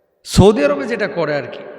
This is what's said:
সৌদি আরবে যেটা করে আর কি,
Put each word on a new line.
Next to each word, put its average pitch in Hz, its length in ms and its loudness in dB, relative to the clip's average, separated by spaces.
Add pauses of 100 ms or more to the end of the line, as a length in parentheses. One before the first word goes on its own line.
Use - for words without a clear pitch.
(240)
সৌদি 214 400 4
আরবে 277 220 0
যেটা 214 220 -2
করে 151 260 -2
আর 143 80 -2
কি, - 160 -12 (200)